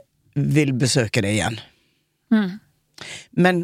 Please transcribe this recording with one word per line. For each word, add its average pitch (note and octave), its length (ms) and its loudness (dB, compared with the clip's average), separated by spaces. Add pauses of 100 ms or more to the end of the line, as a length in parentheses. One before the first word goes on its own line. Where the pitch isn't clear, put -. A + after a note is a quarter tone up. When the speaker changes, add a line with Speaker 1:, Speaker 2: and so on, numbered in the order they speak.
(360)
Speaker 1:
vil C#3+ 360 2
besøke A#2+ 500 0
deg G2+ 120 0
igjen. G#2+ 220 -2 (720)
Speaker 2:
Mm. G#3 300 0 (720)
Speaker 1:
Men F3 340 2